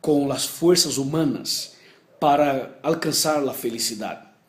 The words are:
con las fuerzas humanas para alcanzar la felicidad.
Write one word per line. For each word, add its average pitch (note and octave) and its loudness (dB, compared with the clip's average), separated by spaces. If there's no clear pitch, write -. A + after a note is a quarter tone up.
con C#3+ 2
las C3+ -4
fuerzas E3 2
humanas C#3 -2
para C#3+ 2
alcanzar D#3 0
la C3 0
felicidad. A2 -8